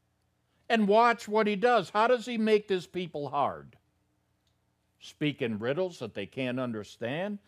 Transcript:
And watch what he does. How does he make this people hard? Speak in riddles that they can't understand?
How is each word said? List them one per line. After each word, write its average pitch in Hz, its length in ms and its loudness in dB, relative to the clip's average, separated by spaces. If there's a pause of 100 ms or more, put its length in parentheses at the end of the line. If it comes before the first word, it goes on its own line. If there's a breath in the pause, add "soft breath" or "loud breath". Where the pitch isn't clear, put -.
(680)
And 220 180 2
watch 233 400 4
what 214 200 2
he 208 80 0
does. 214 340 2
How 214 180 2
does 247 180 2
he 240 120 -6
make 214 300 2
this 180 200 -2
people 156 420 -8
hard? 95 460 -4 (1200)
Speak - 420 -4
in 113 180 -4
riddles 160 400 -4
that 113 140 -10
they 101 140 -8
can't 127 320 -6
understand? 127 880 -8